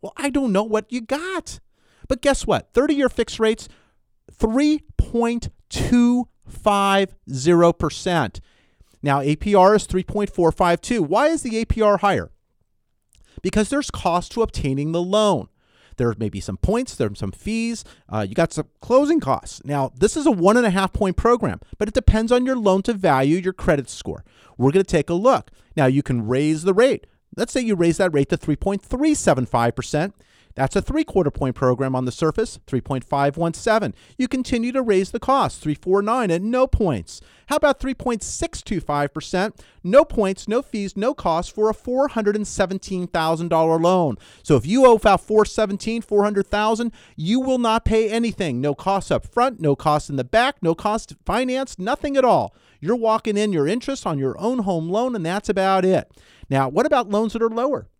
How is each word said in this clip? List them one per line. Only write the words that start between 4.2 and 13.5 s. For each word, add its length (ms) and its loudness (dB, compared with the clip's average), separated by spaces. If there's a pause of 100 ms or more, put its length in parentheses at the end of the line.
three 520 0 (160)
point 500 0 (220)
two 580 2 (180)
five 680 0 (180)
zero 400 4
percent. 640 -2 (640)
Now, 200 0
A 120 0
P 200 -2
R 200 8
is 120 0
three 180 -2
point 240 -4
four 240 2
five 300 0
two. 200 0
Why 260 2
is 140 -2
the 140 -6
A 80 -2
P 160 -2
R 160 4
higher? 340 0 (1120)
Because 300 -2